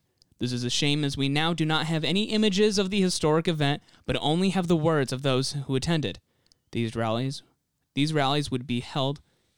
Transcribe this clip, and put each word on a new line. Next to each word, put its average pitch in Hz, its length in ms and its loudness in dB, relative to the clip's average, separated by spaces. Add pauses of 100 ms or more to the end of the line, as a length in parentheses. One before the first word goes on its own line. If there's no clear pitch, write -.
(400)
This 123 140 -2
is 123 100 -4
a 120 60 -2
shame, 147 340 2
as 139 140 -2
we 139 100 0
now 156 260 0
do 160 120 0
not 156 220 0
have 160 160 0
any 185 220 0
images 214 520 2
of 190 140 0
the 202 100 2
historic 165 460 2
event, 151 340 0 (240)
but 120 160 -2
only 170 300 2
have 180 160 0
the 170 80 4
words 151 360 2
of 131 120 -6
those 131 300 0 (140)
who 135 80 -2
attended. 131 440 -2 (520)
These 113 240 -4
rallies, 113 460 -2 (540)
these 151 180 0
rallies 143 380 0
would 127 160 -4
be 120 140 -2
held 143 400 -4 (360)